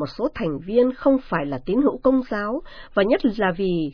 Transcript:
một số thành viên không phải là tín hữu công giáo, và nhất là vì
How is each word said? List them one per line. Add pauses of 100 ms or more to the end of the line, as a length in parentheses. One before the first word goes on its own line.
một
số
thành
viên
không
phải
là
tín
hữu
công (100)
giáo, (320)
và
nhất
là
vì